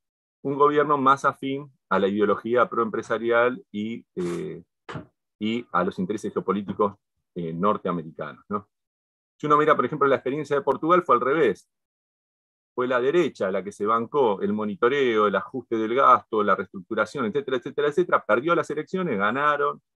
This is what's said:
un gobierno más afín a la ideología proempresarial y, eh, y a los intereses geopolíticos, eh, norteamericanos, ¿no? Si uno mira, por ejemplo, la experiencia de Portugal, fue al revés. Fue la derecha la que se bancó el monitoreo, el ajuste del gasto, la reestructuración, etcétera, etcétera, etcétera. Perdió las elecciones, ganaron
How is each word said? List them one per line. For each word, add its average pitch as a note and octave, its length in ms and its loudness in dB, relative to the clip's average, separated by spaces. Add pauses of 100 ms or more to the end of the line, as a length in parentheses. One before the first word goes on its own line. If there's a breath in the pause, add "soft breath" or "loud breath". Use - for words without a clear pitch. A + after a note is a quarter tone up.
(420)
un C#3 140 -4
gobierno D3 400 2
más C3+ 300 2
afín C#3 440 -4 (200)
a F#2+ 80 2
la G2 100 2
ideología G#2 600 2
proempresarial A#2 1000 0
y, A2 440 -8
eh, E2+ 480 -8 (760)
y A2+ 340 -4
a F2+ 120 0
los G2 140 -6
intereses G2+ 340 -6
geopolíticos, G2+ 640 -2 (400)
eh, E2+ 180 -8
norteamericanos, E2+ 960 -4
¿no? G#2 200 -8 (680)
Si - 100 -8
uno D3+ 100 4
mira, D3+ 180 6
por C#3 100 0
ejemplo, C#3+ 220 0
la C3+ 100 4
experiencia D3 380 -4
de C#3+ 80 0
Portugal, D#3+ 400 2
fue B2+ 140 4
al - 40 2
revés. C3 480 0 (1080)
Fue B2 120 -2
la B2+ 140 0
derecha C3+ 500 0
la F#2+ 140 -2
que G2+ 80 -10
se - 120 -6
bancó A2+ 560 0
el G2+ 120 -2
monitoreo, G#2+ 760 2
el G2 80 0
ajuste A#2 420 -4
del A2 180 -2
gasto, B2 480 4
la G2+ 120 2
reestructuración, G#2 720 -6
etcétera, C3 300 -4
etcétera, C#3+ 320 -2
etcétera. D#3 360 0
Perdió B2+ 300 2
las D3+ 160 -2
elecciones, D3+ 480 -4
ganaron C#3+ 640 0 (140)